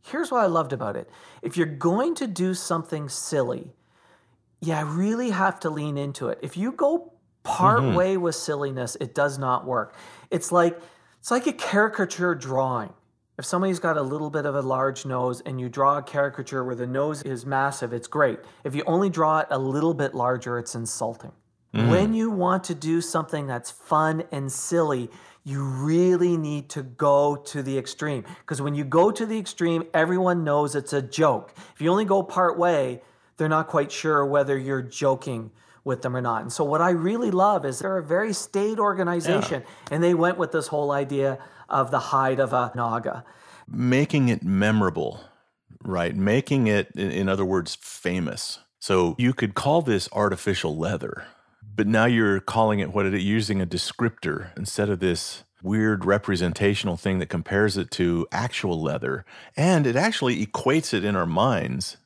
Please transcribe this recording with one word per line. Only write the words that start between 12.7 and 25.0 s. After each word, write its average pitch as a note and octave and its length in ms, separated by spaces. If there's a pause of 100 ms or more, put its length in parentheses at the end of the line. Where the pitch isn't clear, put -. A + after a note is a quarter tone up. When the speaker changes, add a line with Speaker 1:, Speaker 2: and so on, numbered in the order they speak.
Speaker 1:
If C3 80
somebody's F#3 320
got E3 180
a D3 60
little D3 260
bit D3 160
of C#3+ 100
a C#3+ 60
large C3 460
nose B2+ 340
and B2+ 180
you B2 120
draw C#3 260
a C#3+ 60
caricature C#3 600
where B2+ 120
the B2 120
nose C#3+ 360
is C3 240
massive, C3+ 480
it's A#2 120
great. D3 340 (240)
If C#3 100
you C#3+ 120
only F#3 220
draw D#3 320
it D3+ 100
a C#3 80
little C#3+ 360
bit C#3 200
larger, B2 440
it's A#2+ 160
insulting. A#2 580 (420)
Speaker 2:
Mm. A2+ 160
Speaker 1:
When G3+ 220
you A3+ 180
want F#3 340
to E3+ 100
do D#3+ 260
something D#3+ 460
that's C3 240
fun D#3 600
and C#3 220
silly, D3 560 (340)